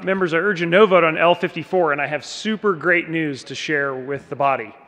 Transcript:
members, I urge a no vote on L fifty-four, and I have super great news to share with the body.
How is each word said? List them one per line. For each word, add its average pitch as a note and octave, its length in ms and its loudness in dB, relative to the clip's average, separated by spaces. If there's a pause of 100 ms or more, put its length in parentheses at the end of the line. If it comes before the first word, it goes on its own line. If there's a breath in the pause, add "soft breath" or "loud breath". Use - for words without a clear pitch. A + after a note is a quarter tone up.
members, F#3 300 -2
I E3 60 0
urge F#3 220 -2
a E3+ 40 -2
no F3+ 200 6
vote F3+ 200 4
on D#3+ 120 0
L E3+ 160 4
fifty-four, E3+ 600 -2
and D3 80 -4
I C#3 60 -2
have C#3+ 180 -6
super G#3+ 480 -2
great E3+ 340 0
news D#3 380 -4
to C3+ 100 -12
share C#3+ 400 -2
with C3 320 -10
the C#3+ 80 -10
body. B2 400 -2 (120)